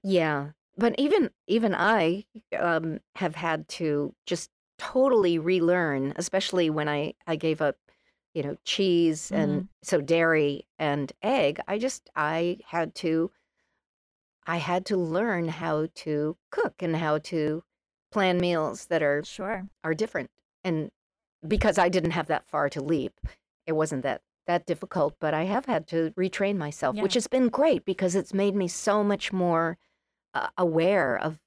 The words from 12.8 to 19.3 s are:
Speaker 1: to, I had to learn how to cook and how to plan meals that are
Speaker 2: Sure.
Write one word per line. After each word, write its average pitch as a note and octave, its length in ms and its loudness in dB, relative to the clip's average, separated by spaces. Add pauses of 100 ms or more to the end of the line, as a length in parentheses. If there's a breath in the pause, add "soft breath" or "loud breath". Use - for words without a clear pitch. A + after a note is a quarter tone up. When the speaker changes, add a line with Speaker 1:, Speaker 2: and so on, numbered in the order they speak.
Speaker 1:
to, E3 360 -2 (1120)
I E3 120 -2
had F3 300 -2
to G3+ 100 0
learn F3 500 0
how D#3+ 480 -2
to D3+ 400 -2 (160)
cook - 300 -4
and E3 160 -2
how D#3 220 0
to D#3 440 -2 (480)
plan F#3 280 2
meals E3+ 480 -2
that E3+ 140 2
are D3 220 2
Speaker 2:
Sure. G3 440 -8 (160)